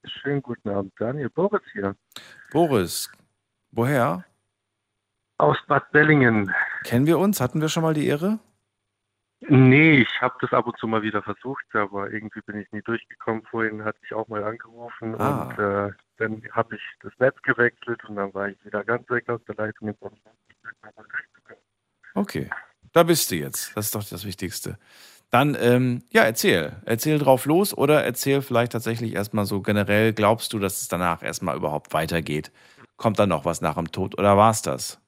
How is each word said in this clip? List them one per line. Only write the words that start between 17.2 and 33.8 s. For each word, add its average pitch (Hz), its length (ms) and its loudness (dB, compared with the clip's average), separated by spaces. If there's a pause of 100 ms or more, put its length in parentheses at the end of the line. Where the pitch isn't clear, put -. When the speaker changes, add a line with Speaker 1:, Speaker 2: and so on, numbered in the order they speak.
Speaker 1:
gewechselt 120 640 -2
und 107 120 -12
dann 98 160 -6
war 98 160 -6
ich - 160 -16
wieder 104 180 -6
ganz 120 260 -4
weg 120 200 -4
aus 117 160 -4
der 104 100 -12
Leitung. 107 320 -8
Jetzt 101 140 -10
hab 101 120 -14
ich - 1400 -20 (580)
Speaker 2:
Okay, 98 340 -4 (420)
da 170 120 6
bist 165 280 2
du 101 40 -2
jetzt. - 420 -8
Das 104 100 -4
ist - 80 -6
doch 104 80 -6
das 98 220 -12
Wichtigste. 95 520 -10 (540)
Dann, 139 280 4
ähm, 123 500 2
ja, 226 140 4
erzähl. 104 640 0
Erzähl 147 340 0
drauf 135 260 4
los 175 320 2
oder 143 260 4
erzähl 139 380 0
vielleicht 120 320 0
tatsächlich 113 400 -4
erstmal 104 320 -2
so 98 160 -4
generell, 104 500 2
glaubst 107 400 2
du, 110 80 -4
dass 95 220 -4
es - 80 -8
danach 87 340 -2
erstmal 82 320 -4
überhaupt 76 380 -6
weitergeht? 80 580 -4 (460)
Kommt 110 220 -2
da 104 80 4
noch 80 180 0
was 85 160 -2
nach 80 140 -2
dem 85 160 -6